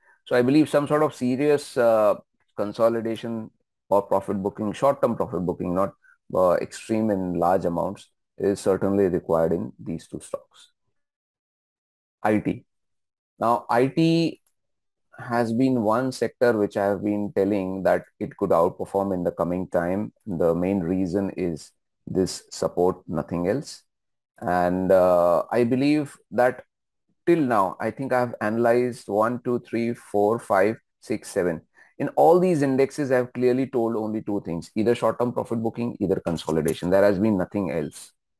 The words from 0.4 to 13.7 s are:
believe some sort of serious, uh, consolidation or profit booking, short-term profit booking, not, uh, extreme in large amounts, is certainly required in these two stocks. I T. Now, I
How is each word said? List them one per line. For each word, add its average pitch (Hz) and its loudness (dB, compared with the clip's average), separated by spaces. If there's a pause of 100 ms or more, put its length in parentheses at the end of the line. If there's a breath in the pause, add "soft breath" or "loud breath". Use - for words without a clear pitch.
believe 143 4
some 143 0
sort 151 2
of 139 0
serious, 143 0
uh, 110 4 (400)
consolidation 113 -2 (380)
or 101 4
profit 101 -4
booking, 101 -4
short-term 139 0
profit 90 -4
booking, 87 -4
not, 95 0 (420 soft breath)
uh, 92 4
extreme 110 -4
in 92 -2
large 87 0
amounts, 85 -6 (300)
is 98 0
certainly 98 2
required 82 0
in 87 -4 (100)
these 80 -10
two - -14
stocks. - -16 (1500)
I 107 2
T. - -4 (720)
Now, 113 0
I 123 2